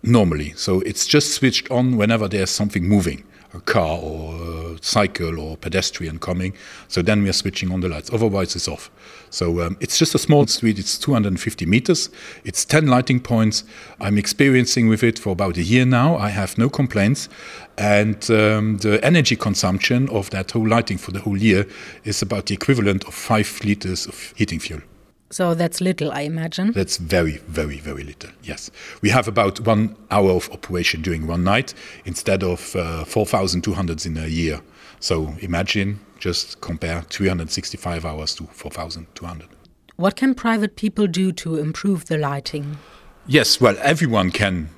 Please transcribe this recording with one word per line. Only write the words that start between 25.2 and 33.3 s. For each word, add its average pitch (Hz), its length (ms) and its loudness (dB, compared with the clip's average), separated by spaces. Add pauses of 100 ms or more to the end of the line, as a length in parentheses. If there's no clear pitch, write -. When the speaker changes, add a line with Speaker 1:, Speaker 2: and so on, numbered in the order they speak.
Speaker 2:
So 175 220 0
that's 170 280 -2
little, 175 300 0
I 143 100 -6
imagine. 165 500 -2
Speaker 1:
That's 95 260 -2
very, 82 500 0
very, 76 320 -6
very 71 240 -10
little, - 260 -16 (140)
yes. - 280 -12 (300)
We 104 80 2
have 117 180 4
about 101 340 2
one 110 360 2 (140)
hour 98 180 6
of 90 220 2
operation 87 500 -4
during 80 260 -4
one 85 160 0
night 107 300 2 (320)
instead 95 360 -2
of, 90 340 -4
uh, 82 280 -4
four 104 220 0
thousand 92 380 0